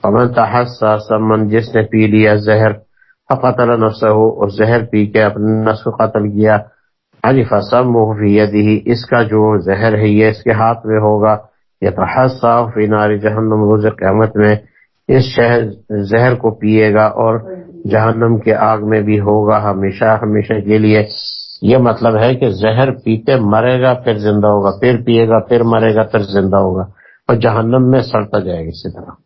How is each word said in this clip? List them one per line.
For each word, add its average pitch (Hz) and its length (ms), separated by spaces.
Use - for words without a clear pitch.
فمن 117 300
تحسس، 110 760
من 110 280
جس 110 260
نے 113 60
پی 110 160
لیا 107 260
زہر، 110 280
فقتل 127 400
نفسہ، 110 300
اور 104 80
زہر 113 280
پی 107 200
کے 107 180
اپنے 104 300
نفس 110 200
کو 117 140
قتل 110 340
کیا، 107 260
یعنی 127 200
فسمہ 117 600
فی 104 200
یدہ، 104 300
اس 117 140
کا 120 180
جو 107 200
زہر 104 320
ہے 107 120
یہ 107 200
اس 110 140
کے 120 100
ہاتھ 113 340
میں 107 120
ہوگا، 107 360
یتحسس 127 600
فی 107 140
نار 107 300
جہنم، 107 460
روز 104 220
قیامت 107 400
میں 104 180
اس 131 140
شہر 120 260
زہر 120 260
کو 113 240
پیے 107 340
گا 107 120
اور 113 180
جہنم 113 500
کے 110 140
آگ 110 140
میں 107 120
بھی 104 200
ہوگا 104 420
ہمیشہ 101 580
ہمیشہ 107 440
کے 107 120
لیے۔ 107 280
یہ 117 180
مطلب 117 420
ہے 123 140
کہ 127 120
زہر 113 280
پیتے 113 380
مرے 113 400
گا 127 120
پھر 113 160
زندہ 104 280
ہوگا، 101 320
پھر 123 260
پیے 117 220
گا 113 200
پھر 117 160
مرے 110 320
گا 110 80
پھر 110 180
زندہ 98 260
ہوگا، 92 260
اور 117 60
جہنم 113 560
میں 131 100
سڑتا 107 380
جائے 87 240
گا 80 60
اسی - 240
طرح۔ - 200